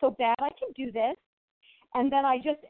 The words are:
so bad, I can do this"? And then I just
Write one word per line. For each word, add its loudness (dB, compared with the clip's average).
so 4
bad, 0
I -2
can -10
do -8
this"? -2
And 2
then 2
I 2
just -4